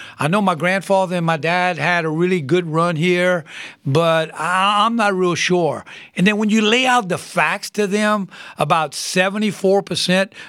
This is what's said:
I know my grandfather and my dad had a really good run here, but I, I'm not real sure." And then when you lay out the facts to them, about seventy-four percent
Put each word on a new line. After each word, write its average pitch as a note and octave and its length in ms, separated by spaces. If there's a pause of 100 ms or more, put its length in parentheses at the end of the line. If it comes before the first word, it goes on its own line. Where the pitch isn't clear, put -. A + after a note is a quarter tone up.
(180)
I D3 100
know G3 120
my F#3 140
grandfather F#3 600
and E3+ 100
my E3 100
dad F3 400
had E3 300
a - 20
really F3 320
good E3 260
run E3 300
here, F3 480 (400)
but D#3+ 500
I, F#3+ 520
I'm A#3 100
not G#3 160
real F#3 220
sure." D#3 500 (320)
And F3 100
then G#3+ 120
when A3 100
you A3 140
lay A#3+ 240
out B3 240
the D#3+ 80
facts E3+ 540
to G#3 140
them, G#3 440 (260)
about D#3 380
seventy-four G3 880
percent F#3 500 (160)